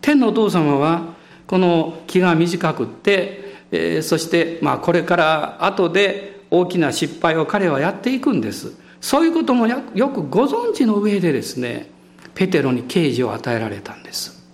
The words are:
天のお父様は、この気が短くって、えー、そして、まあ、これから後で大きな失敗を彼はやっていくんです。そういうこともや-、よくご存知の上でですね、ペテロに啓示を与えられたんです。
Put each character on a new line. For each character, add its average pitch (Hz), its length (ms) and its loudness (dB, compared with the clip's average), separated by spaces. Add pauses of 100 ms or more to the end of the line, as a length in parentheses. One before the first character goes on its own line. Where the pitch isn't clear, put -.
天 294 180 4
の 233 100 4
お - 20 -2
父 214 180 2
様 156 280 2
は、 160 360 0 (340)
こ 185 100 0
の 170 500 2
気 - 120 2
が 180 160 4
短 170 380 0
く 123 100 -4
っ 110 40 -6
て、 - 760 -2 (100)
え 165 280 0
ー、 - 20 -4
そ 156 160 0
し 165 100 -4
て、 165 340 0
ま 139 120 0
あ、 131 40 -2
こ 170 140 -2
れ 170 120 2
か 180 120 0
ら 156 500 0
後 190 240 0
で 190 520 -2 (100)
大 175 140 4
き 180 140 -4
な 151 120 2
失 156 300 -4
敗 160 160 2
を 160 80 0
彼 190 240 0
は 139 100 0
や 165 120 0
っ 196 40 -8
て 247 180 -4
い 262 60 -4
く 269 140 0
ん 139 80 0
で 110 100 -4
す。 - 220 -12 (280)
そ 285 200 0
う 330 40 2
い 330 40 4
う 330 40 -4
こ 330 100 0
と 247 100 0
も 233 140 2
や-、 254 140 -2 (140)
よ 247 140 2
く 180 180 -6
ご 190 180 2
存 453 280 -2
知 269 120 2
の 214 100 2
上 202 240 0
で 170 120 2
で 123 100 0
す - 160 -10
ね、 120 320 -6 (460)
ペ 190 120 0
テ 175 140 2
ロ 135 100 0
に 123 120 -2
啓 156 300 0
示 123 100 0
を 107 100 -2
与 113 220 -4
え 113 40 0
ら 110 100 -4
れ 101 100 -8
た - 140 -16
ん - 100 -20
で - 100 -20
す。 - 300 -12 (100)